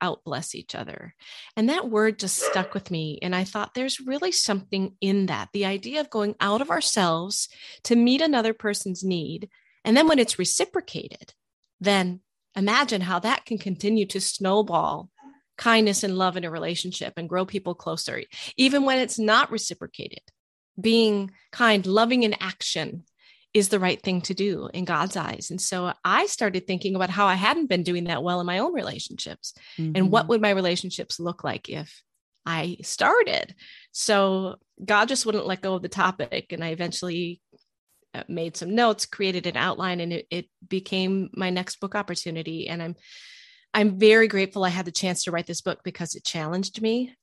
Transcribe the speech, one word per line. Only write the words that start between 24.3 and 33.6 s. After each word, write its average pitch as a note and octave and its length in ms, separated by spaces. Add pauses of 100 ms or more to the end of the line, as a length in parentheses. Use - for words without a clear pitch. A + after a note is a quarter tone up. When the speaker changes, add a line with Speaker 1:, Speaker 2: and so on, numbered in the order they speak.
Speaker 1:
do F#3 400
in F3+ 120
God's F3 320
eyes. - 340
And F#3 100
so F3+ 320 (120)
I B3 220
started F#3+ 420
thinking F#3+ 260
about F#3 160
how G3+ 160
I F#3 80
hadn't C4 320
been F3+ 160
doing F3 220
that D#3+ 180
well F3 160
in F3 80
my F3+ 140
own E4 120
relationships, - 800 (220)
and F3 360
what A3+ 100
Speaker 2:
Mm-hmm. D#3+ 60
Speaker 1:
would A3+ 120
my G#3 100
relationships F#3 680
look E3+ 240
like B2 260
if - 360 (420)
I E3 360
started? - 720 (340)